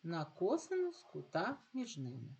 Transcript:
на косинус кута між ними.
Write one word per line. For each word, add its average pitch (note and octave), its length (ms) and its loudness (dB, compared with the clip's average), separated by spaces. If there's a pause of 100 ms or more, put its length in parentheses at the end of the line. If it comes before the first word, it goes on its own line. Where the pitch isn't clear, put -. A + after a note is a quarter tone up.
на E3 220 0
косинус E4 760 2
кута E3+ 560 -2 (160)
між B3 240 -2
ними. B2 420 -6